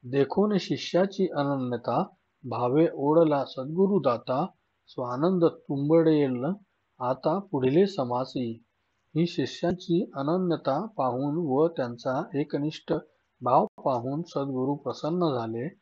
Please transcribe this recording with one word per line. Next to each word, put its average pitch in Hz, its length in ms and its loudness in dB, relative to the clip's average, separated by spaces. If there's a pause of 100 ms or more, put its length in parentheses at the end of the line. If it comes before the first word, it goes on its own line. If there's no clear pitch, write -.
देखून 139 540 2
शिष्याची 180 720 0
अनन्यता, 131 680 -2 (460)
भावे 123 460 2
ओढला 147 500 4
सद्गुरु 175 560 0
दाता, 135 460 0 (400)
स्वानंद 147 580 0
तुंबडेल 147 1000 2 (560)
आता 143 380 0
पुढले 147 480 2
समासी. 123 760 -4 (540)
ही 165 100 2
शिष्यांची 170 880 -2
अनन्यता 160 720 0
पाहून 143 600 -2
व 143 300 2
त्यांचा 127 460 -4 (120)
एकनिष्ठ 147 580 -4 (480)
भाव 135 260 4 (180)
पाहून 135 380 -2
सद्गुरु 139 520 -4
प्रसन्न 151 600 -2
झाले 117 340 -4 (140)